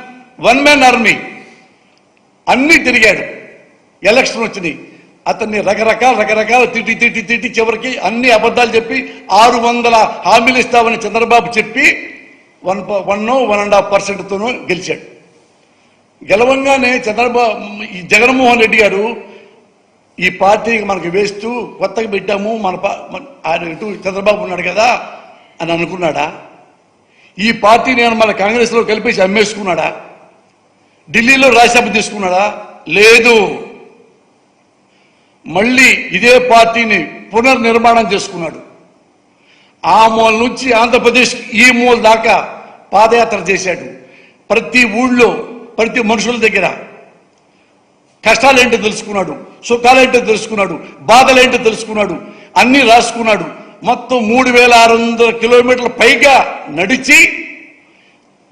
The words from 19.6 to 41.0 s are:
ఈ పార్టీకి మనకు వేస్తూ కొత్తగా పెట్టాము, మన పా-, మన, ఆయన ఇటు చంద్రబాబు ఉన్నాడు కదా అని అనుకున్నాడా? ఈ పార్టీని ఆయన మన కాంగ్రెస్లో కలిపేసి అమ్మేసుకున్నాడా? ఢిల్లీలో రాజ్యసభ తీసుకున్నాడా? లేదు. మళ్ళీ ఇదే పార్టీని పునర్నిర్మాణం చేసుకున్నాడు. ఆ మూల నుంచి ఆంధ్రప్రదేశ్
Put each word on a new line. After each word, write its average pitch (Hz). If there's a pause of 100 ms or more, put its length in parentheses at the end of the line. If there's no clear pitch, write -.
ఈ 180
పార్టీకి 208
మనకు 185
వేస్తూ 202 (280)
కొత్తగా 214
పెట్టాము, 202 (140)
మన 180 (100)
పా-, 196 (120)
మన, 185 (240)
ఆయన 170
ఇటు 214 (180)
చంద్రబాబు 196
ఉన్నాడు 180
కదా 214 (720)
అని 165
అనుకున్నాడా? 165 (1120)
ఈ 226
పార్టీని 233
ఆయన 233
మన 214
కాంగ్రెస్లో 226 (100)
కలిపేసి 214
అమ్మేసుకున్నాడా? 190 (1200)
ఢిల్లీలో 262
రాజ్యసభ 233
తీసుకున్నాడా? 196 (440)
లేదు. 226 (2000)
మళ్ళీ 240 (280)
ఇదే 240 (180)
పార్టీని 226 (320)
పునర్నిర్మాణం 233
చేసుకున్నాడు. 170 (1200)
ఆ 180
మూల 226
నుంచి 254
ఆంధ్రప్రదేశ్ 233 (300)